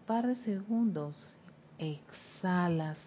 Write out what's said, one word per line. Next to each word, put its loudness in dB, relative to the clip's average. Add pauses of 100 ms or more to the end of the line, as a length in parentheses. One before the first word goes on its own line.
par 2
de 2
segundos, -2 (440)
exhalas -2